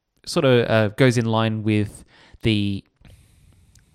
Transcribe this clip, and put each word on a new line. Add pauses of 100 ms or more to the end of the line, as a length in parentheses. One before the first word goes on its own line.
(240)
sort
of,
uh,
goes
in
line
with (380)
the, (1120)